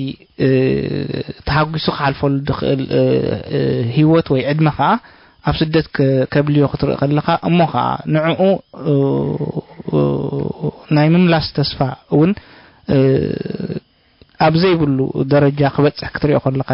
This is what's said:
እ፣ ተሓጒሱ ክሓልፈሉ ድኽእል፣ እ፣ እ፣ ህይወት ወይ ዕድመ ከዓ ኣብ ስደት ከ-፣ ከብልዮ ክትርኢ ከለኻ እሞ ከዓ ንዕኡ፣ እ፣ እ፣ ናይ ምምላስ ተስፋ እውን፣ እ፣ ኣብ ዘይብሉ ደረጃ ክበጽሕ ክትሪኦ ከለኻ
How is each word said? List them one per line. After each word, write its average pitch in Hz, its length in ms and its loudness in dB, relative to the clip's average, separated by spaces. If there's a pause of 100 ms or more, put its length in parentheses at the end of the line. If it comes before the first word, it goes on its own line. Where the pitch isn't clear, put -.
(360)
እ፣ 135 100 0 (960)
ተሓጒሱ 156 460 -2
ክሓልፈሉ 139 540 -2
ድኽእል፣ 139 440 -2
እ፣ 131 160 0 (460)
እ፣ 147 100 -4 (300)
ህይወት 156 400 2
ወይ 135 160 0
ዕድመ 156 260 0
ከዓ 143 180 0 (560)
ኣብ 156 120 0
ስደት 156 320 0
ከ-፣ - 180 0 (200)
ከብልዮ 147 400 2
ክትርኢ 139 300 -2
ከለኻ 147 320 0 (140)
እሞ 170 240 2
ከዓ 123 160 -2 (280)
ንዕኡ፣ 156 300 0 (400)
እ፣ 170 140 0 (920)
እ፣ 151 140 0 (880)
ናይ 151 180 2
ምምላስ 165 440 2
ተስፋ - 280 -2 (260)
እውን፣ 160 260 2 (560)
እ፣ 143 100 2 (1400)
ኣብ 160 160 4
ዘይብሉ 165 420 2 (260)
ደረጃ 143 440 2
ክበጽሕ 143 420 0
ክትሪኦ 143 300 0
ከለኻ 131 340 -2